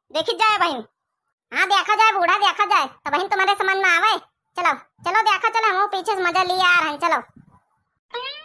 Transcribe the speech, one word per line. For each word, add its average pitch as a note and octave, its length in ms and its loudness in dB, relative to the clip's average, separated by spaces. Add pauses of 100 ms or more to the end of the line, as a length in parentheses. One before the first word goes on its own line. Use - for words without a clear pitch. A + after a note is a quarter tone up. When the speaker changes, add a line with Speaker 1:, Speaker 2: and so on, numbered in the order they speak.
(140)
Speaker 1:
देखी D#4+ 240 -4
जाए G#4+ 200 2
बहन। D#4 260 -2 (680)
Speaker 2:
हाँ D4+ 160 -2
देखा G4 280 0
जाए A4 160 4
बूढ़ा, F#4 260 0
देखा G4+ 280 0
जाए, F4 220 0
तो - 240 -12
बहन E4+ 160 -2
तुम्हारे G4 280 0
समझ F#4+ 220 0
में F#4+ 120 2
आवे। F4+ 240 2 (440)
चलो, F4 140 0 (340)
चलो F#4+ 180 0
देखा, G#4+ 260 0
चलो A4+ 180 0 (100)
हम G#4 100 0
पीछे G4 280 -4
से F#4+ 80 -4
मजा F4+ 200 2
लिए F#4 200 0
आ F4 160 6
रहे D#4 100 0
हैं, D4 100 -8
चलो। D#4+ 200 0 (1300)